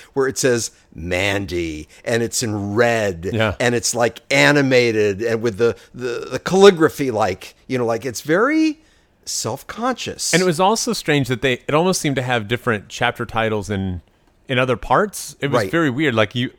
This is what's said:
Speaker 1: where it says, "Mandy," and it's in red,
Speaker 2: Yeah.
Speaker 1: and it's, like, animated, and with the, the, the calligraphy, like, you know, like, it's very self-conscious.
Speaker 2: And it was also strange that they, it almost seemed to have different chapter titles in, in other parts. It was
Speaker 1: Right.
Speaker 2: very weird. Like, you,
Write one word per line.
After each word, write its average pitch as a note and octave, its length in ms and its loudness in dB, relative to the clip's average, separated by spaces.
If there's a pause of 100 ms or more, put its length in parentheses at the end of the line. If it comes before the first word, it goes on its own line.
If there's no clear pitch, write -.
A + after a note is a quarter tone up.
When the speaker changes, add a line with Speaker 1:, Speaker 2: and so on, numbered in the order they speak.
(140)
Speaker 1:
where C3+ 140 0
it C3 100 -6
says, A#2+ 340 0 (220)
"Mandy," F2+ 920 -4 (180)
and A#2 160 0
it's A#2 220 -4
in G#2 320 -4
red, G#2 560 0
Speaker 2:
Yeah. G#2+ 280 0
Speaker 1:
and B2 140 2
it's, A#2+ 220 -2
like, A#2+ 240 0 (100)
animated, B2+ 920 4
and A2+ 180 -2
with A2+ 160 -2
the, A#2 180 2 (200)
the, A#2+ 340 -8
the B2+ 100 -6
calligraphy, E3 720 6
like, G#2 460 -2 (120)
you B2+ 120 -2
know, A#2+ 60 0
like, A2+ 200 -2
it's B2+ 160 -8
very D4 580 2 (460)
self-conscious. - 1080 -6
Speaker 2:
And E3+ 80 2
it F#3 40 2
was E3+ 140 0
also G#3+ 340 2
strange C#3+ 360 0
that B2+ 120 -2
they, C3 120 2 (140)
it C3 60 0
almost F3 280 2
seemed C#3 160 0
to C3+ 40 -2
have B2 260 -2
different A2+ 420 -2
chapter B2 360 -4
titles G#2+ 440 -4
in, F#2+ 320 -4 (460)
in B2+ 120 -2
other B2+ 180 0
parts. - 640 -2
It C#3 80 -4
was B2 160 2
Speaker 1:
Right. F#2+ 80 -4
Speaker 2:
very E3 180 2
weird. C3 260 0
Like, G#2+ 200 0
you, B2 240 -2